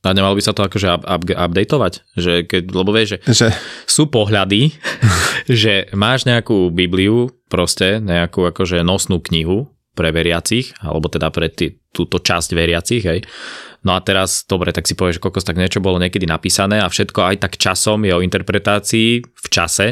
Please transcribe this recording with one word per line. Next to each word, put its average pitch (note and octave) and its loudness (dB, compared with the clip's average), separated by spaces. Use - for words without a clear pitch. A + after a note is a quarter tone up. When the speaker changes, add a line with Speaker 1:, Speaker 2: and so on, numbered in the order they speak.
Speaker 1:
A F#2+ 0
nemalo G2 4
by G2+ 2
sa G#2+ 0
to G#2 0
akože G2 -2
up-, F2 0
up-, F2 -2
updateovať? F2+ 0
Že F2 0
keď, F#2 0
lebo F#2+ 0
vieš, A2 2
že A#2 0
Speaker 2:
Že A#2 4
Speaker 1:
sú - 2
pohľady, G#2+ 2
<laughs> - -2
že G#2+ 2
máš A2 0
nejakú A2 2
Bibliu, F#2+ 2
proste F#2+ 0
nejakú F2 0
akože F2 -2
nosnú F2+ 0
knihu F2 0
pre - 0
veriacich, E2+ 0
alebo D#2 -4
teda D#2+ -2
pre E2 -2
ty-, - -6
túto F2 -4
časť E2+ -2
veriacich, E2+ 0
hej. F2+ -2
No F#2+ 0
a F#2 0
teraz, F#2+ -2
dobre, F2+ -2
tak E2+ -4
si - -2
povieš, F2 0
že - -14
kokos, F#2 -2
tak - -4
niečo F#2+ 0
bolo F#2 0
niekedy F2+ -2
napísané F#2+ 0
a G2+ 2
všetko - -2
aj G2 2
tak G2 -4
časom G#2+ 0
je G2+ 2
o F2 2
interpretácii G2+ 0
v - -18
čase E2+ 0